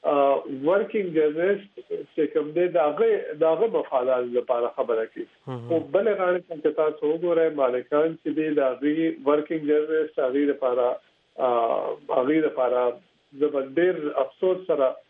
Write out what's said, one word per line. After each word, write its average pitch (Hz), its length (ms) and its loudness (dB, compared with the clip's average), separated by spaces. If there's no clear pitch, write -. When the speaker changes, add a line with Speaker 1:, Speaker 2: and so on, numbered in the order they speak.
Speaker 1:
آ، 143 320 4
ورکینګ 196 500 0
جرنلسټ 165 680 0
چې 156 420 -4
کوم 151 180 -2
دی 175 160 0
د 170 100 0
هغې، 170 560 0
د 151 100 0
هغه 160 240 2
مفادات 127 560 0
لپاره 120 520 -2
خبره 113 300 -2
کوي. 113 200 -12
Speaker 2:
مهم. 120 200 -10
Speaker 1:
خو 160 120 0
بلې 180 400 0
غاړې 180 200 0
ته 170 60 -10
که 151 160 0
تاسو 151 420 0
وګورئ، 165 420 0
مالکان 143 680 0
چې 160 60 -4
دی 156 200 -2
د 147 100 2
هغې 147 540 0
ورکینګ 151 420 0
جرنلسټ 151 520 0
هغې 135 300 2
لپاره، 123 500 0
آ، 135 100 0
هغې 151 360 2
لپاره 123 520 0
زه 147 80 2
به 143 140 -2
ډېر 165 340 0
افسوس 185 420 0
سره 139 280 2